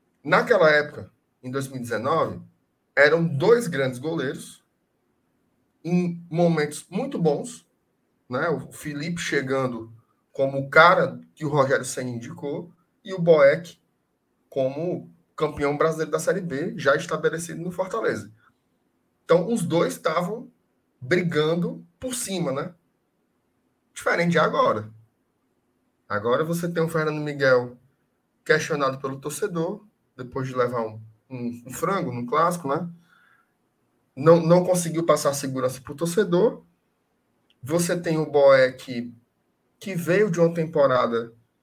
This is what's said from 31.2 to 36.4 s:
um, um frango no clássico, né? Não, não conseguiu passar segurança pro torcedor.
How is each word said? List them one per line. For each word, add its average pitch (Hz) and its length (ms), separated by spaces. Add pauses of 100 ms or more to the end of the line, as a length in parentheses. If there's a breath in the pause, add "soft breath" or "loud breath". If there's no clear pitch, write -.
um, 120 360
um 131 60
frango 165 400
no 120 140
clássico, 160 420
né? 170 200 (1300 soft breath)
Não, 165 240
não 175 240
conseguiu 170 420
passar 151 260
segurança 131 480
pro 147 140
torcedor. 175 680 (1000)